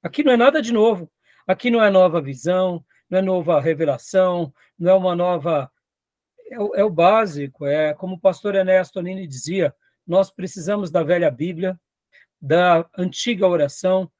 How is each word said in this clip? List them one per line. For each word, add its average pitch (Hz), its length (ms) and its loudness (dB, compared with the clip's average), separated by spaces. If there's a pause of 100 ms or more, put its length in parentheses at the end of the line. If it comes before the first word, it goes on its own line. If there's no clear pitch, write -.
Aqui 285 220 -6
não 277 80 4
é 247 60 4
nada 277 240 4
de 233 100 -6
novo. 214 400 0 (340)
Aqui 190 240 -2
não 233 140 2
é 208 60 4
nova 180 320 4
visão, 175 640 -2 (260)
não 185 100 0
é - 20 0
nova 175 380 0
revelação, 160 960 0 (260)
não 175 120 2
é - 40 8
uma 180 200 0
nova, 165 540 -2 (800)
é 240 100 -14
o, 202 160 -4
é 202 80 2
o 214 60 0
básico, 165 760 0
é 151 280 0
como 185 220 -10
o 175 40 -20
pastor 190 360 -2
Ernesto 185 460 0
Nini 180 260 -10
dizia: 147 480 -4 (320)
nós 185 240 2
precisamos 190 580 -6
da 165 140 0
velha 170 260 2
Bíblia, 175 500 -6 (640)
da 165 560 2
antiga 185 500 -2
oração 180 720 -2